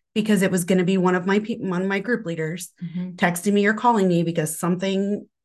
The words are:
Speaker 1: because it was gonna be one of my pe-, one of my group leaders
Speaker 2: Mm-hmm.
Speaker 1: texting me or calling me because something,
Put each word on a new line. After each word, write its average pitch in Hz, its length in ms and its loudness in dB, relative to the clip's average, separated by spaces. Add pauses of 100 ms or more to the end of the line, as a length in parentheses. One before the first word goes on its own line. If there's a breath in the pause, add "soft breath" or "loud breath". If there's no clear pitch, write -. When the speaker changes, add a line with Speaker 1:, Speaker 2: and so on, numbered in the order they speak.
(140)
Speaker 1:
because 214 280 2
it 190 80 2
was 180 140 0
gonna 185 200 2
be 190 140 2
one 180 160 4
of 180 120 -2
my 196 120 4
pe-, 214 200 -4
one 185 240 -4
of 196 60 -2
my 196 120 -2
group 220 260 -4
leaders 165 440 -6 (120)
Speaker 2:
Mm-hmm. 180 340 -8
Speaker 1:
texting 175 380 0
me 202 120 4
or 214 80 4
calling 214 340 2
me 170 140 4
because 165 360 -2
something, 196 680 -2 (180)